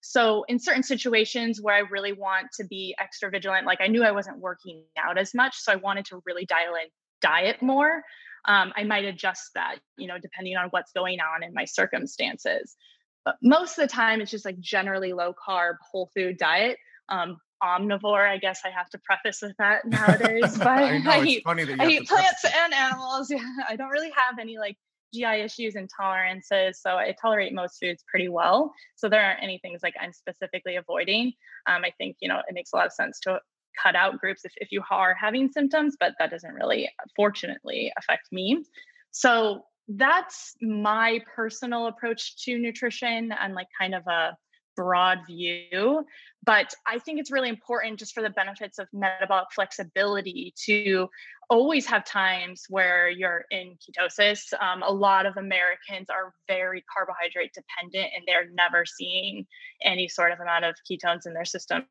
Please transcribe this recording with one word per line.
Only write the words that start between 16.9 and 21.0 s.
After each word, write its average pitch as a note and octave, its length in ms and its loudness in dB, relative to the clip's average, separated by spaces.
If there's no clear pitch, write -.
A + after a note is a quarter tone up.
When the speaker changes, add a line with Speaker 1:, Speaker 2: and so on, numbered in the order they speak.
Speaker 1:
Um, F3+ 300 -4
omnivore, G3+ 680 2
I G3 80 0
guess F#3+ 300 -4
I F#3 40 -6
have F3+ 200 -6
to G3 80 -18
preface G3 420 -2
with G3+ 180 -10
that G#3 280 2
Speaker 2:
<laughs> - 20 -6
Speaker 1:
nowadays, A3 720 4
but C4 300 6
Speaker 2:
I C#4 60 2
know, C#4+ 220 6